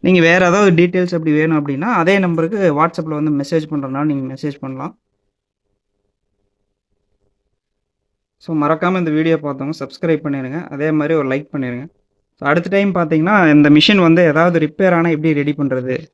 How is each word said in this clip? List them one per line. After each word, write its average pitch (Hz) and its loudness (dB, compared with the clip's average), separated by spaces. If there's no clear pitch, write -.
நீங்க 185 4
வேற 170 4
ஏதாவது 196 4
டீட்டெயில்ஸ் 180 0
அப்படி 160 -2
வேணும் 156 0
அப்படின்னா 143 -4
அதே 175 2
நம்பருக்கு 170 -2
WhatsApp-ல 156 -2
வந்து 151 -2
மெசேஜ் 156 -4
பண்றதுனால 139 -4
நீங்க 139 -4
மெசேஜ் 135 -10
பண்ணலாம். 135 -12
So, - -16
மறக்காம 175 0
இந்த 160 -2
வீடியோ 160 0
பார்த்தவங்க 139 -8
சப்ஸ்கிரைப் 156 -4
பண்ணிருங்க, 139 -6
அதே 147 -4
மாதிரி 151 0
ஒரு 135 -4
லைக் 147 -6
பண்ணிருங்க. 127 -8
So, - -12
அடுத்த 170 0
டைம் 196 0
பார்த்தீங்கன்னா 165 0
இந்த 147 6
மிஷின் 175 6
வந்து 170 4
ஏதாவது 165 2
ரிப்பேர் 175 0
ஆனா 165 0
எப்படி 156 0
ரெடி 143 -2
பண்றது? 127 -4